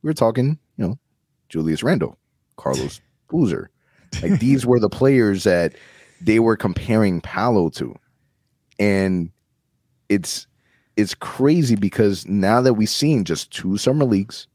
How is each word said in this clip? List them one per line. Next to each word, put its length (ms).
We 60
were 60
talking, 440
you 100
know, 120
Julius 340
Randle, 340
Carlos 440
<laughs> 140
Boozer. 420
Like, 180
these 260
were 140
the 80
players 560
that 320
they 200
were 160
comparing 640
Paolo 500
to. 240
And 500
it's, 400
it's 180
crazy 600
because 500
now 340
that 140
we've 140
seen 360
just 280
two 240
summer 280
leagues 500